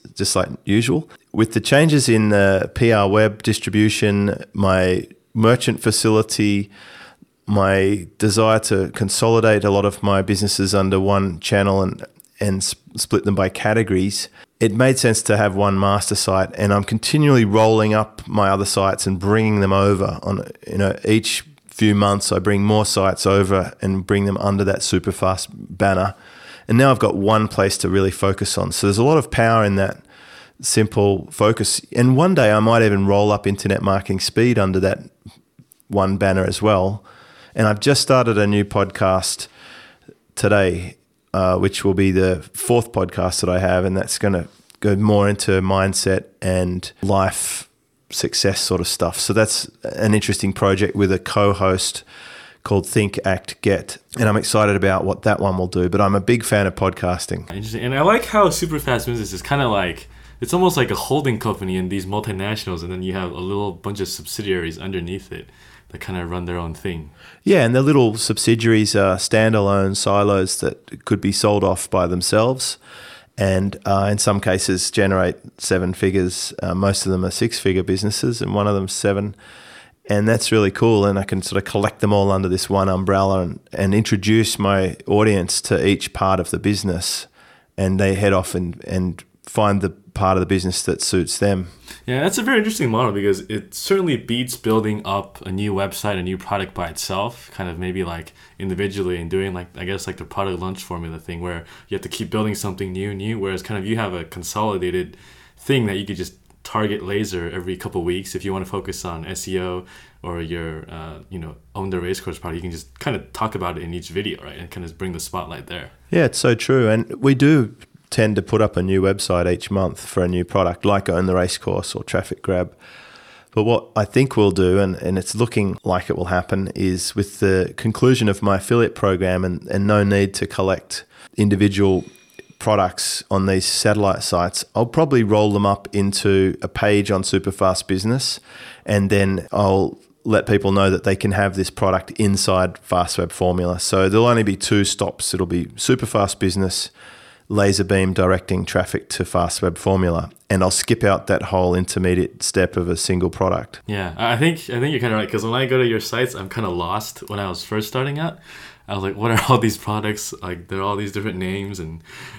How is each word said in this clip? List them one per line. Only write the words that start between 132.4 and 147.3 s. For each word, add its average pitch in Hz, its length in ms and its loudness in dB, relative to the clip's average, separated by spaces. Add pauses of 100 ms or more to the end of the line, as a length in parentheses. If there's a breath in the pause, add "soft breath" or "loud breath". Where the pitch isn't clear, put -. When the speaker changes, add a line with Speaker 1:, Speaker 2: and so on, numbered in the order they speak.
Speaker 1:
products - 720 0
on 95 140 0
these 95 200 2
satellite 104 580 0
sites, 87 420 -2 (100)
I'll 117 100 2
probably 131 380 2
roll 107 300 2
them 101 120 2
up 101 300 0
into 98 640 2
a 98 60 -6
page 104 440 0
on 95 120 0
Superfast 95 640 0
Business, 110 540 -2 (440 loud breath)
and 101 240 2
then 98 440 2
I'll 95 440 2 (280)
let 107 220 2
people 98 260 2
know 98 160 4
that 92 160 0
they 98 100 2
can 101 160 -2
have 98 240 0
this 95 140 -2
product 92 500 -2
inside 92 600 0
Fast - 380 -2
Web 87 140 -2
Formula. 90 480 -2
So 95 300 2
there'll 113 180 4
only 117 160 4
be 98 140 0
two 101 260 2
stops. - 500 -4
It'll 92 120 0
be 87 220 -2
Superfast - 720 -2
Business, 95 520 0 (580 loud breath)